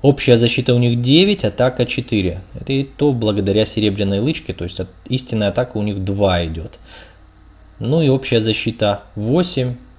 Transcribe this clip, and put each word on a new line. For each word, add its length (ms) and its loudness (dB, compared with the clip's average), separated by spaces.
Общая 360 4
защита 360 2
у 60 4
них 220 2
девять, 440 4
атака 400 0
четыре. 560 -2
Это 140 -6
и 100 0
то 300 0
благодаря 500 0
серебряной 560 0
лычке, 340 -4
то 100 -8
есть 160 -8
от-, 100 -6
истинная 420 -2
атака 280 -2
у 60 -2
них 200 -4
два 420 0
идет. 340 -10
Ну 240 0
и 80 4
общая 320 2
защита 600 -2
восемь 600 0